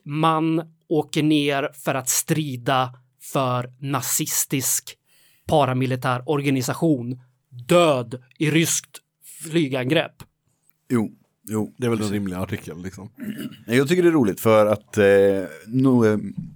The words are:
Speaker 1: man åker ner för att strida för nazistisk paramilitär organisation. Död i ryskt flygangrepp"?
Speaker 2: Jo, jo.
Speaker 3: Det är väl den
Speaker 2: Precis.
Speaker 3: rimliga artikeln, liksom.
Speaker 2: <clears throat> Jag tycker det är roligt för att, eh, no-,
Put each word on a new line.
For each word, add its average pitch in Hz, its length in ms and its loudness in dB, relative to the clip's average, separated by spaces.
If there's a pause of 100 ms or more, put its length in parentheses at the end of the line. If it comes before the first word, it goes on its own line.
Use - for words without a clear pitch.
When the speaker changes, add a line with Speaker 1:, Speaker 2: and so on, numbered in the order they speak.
Speaker 1:
man 160 580 0 (300)
åker 151 300 0
ner 147 520 2
för - 200 -4
att 127 140 -6
strida 131 840 -2 (260)
för 123 580 -4
nazistisk - 1160 -4 (500)
paramilitär 127 800 0
organisation. 135 920 -2 (480)
Död 135 540 2 (160)
i 151 120 0
ryskt - 480 -2 (440)
flygangrepp"? 147 800 -2 (640)
Speaker 2:
Jo, 113 220 0 (380)
jo. 107 300 -6
Speaker 3:
Det 123 80 -4
är 117 40 0
väl 117 80 0
den 107 100 -4
Speaker 2:
Precis. 98 40 -6
Speaker 3:
rimliga 98 260 -4
artikeln, 92 440 -8
liksom. 95 280 -14 (280)
Speaker 2:
<clears throat> - 280 -14
Jag 135 220 2
tycker 180 140 2
det 175 60 4
är 165 40 4
roligt 110 280 2
för 107 260 6
att, 107 320 -2
eh, 104 60 6 (600)
no-, 113 680 2 (240)